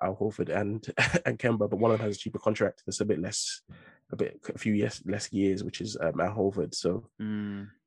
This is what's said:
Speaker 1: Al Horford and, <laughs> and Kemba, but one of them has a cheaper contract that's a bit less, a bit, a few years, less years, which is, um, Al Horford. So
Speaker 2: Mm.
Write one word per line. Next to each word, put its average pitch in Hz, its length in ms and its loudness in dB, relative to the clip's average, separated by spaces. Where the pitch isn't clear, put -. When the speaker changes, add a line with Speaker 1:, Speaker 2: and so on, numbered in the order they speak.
Speaker 1:
Al 92 120 0
Horford 101 400 -2
and, 104 300 0
<laughs> - 280 2
and 120 140 0
Kemba, 110 300 2
but 101 100 0
one 117 120 6
of 110 60 4
them 107 100 -2
has 101 80 -2
a - 40 -10
cheaper - 180 -6
contract - 480 0
that's 101 160 -2
a 104 40 0
bit 92 140 2
less, - 420 -4
a - 40 -8
bit, - 240 -2
a - 60 -10
few 107 140 2
years, 107 340 0
less 101 260 -4
years, 98 300 2
which - 180 -6
is, 107 200 -6
um, 82 200 2
Al 101 140 0
Horford. 98 400 2
So - 340 -2
Speaker 2:
Mm. 104 480 -4